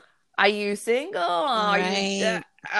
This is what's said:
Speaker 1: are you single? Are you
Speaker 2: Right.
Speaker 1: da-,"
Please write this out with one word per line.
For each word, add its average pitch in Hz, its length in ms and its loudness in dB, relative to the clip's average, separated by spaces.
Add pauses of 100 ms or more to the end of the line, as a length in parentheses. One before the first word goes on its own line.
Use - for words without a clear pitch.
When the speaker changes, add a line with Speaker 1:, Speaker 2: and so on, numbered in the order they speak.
(380)
Speaker 1:
are 196 100 4
you 208 280 0
single? 294 460 -2
Are 262 560 0
you 185 60 0
Speaker 2:
Right. 196 360 0
Speaker 1:
da-," 220 220 0 (380)